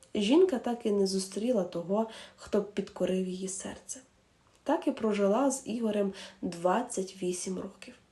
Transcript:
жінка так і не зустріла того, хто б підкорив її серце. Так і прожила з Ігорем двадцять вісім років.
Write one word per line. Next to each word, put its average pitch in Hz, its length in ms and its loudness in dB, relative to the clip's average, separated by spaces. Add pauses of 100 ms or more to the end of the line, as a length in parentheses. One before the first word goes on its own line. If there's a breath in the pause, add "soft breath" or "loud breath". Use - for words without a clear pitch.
(160)
жінка 254 440 6
так 233 260 -4
і 220 60 2
не 202 160 4
зустріла 196 560 0
того, 190 460 -2 (260 loud breath)
хто - 260 -2
б 190 100 -6
підкорив 185 560 -2
її 185 200 -6
серце. - 520 -10 (640)
Так 330 240 0
і 294 40 4
прожила 220 600 4
з 262 140 -4
Ігорем 208 480 0 (280 loud breath)
двадцять 185 800 -2
вісім 180 360 -2
років. 196 340 -12 (180)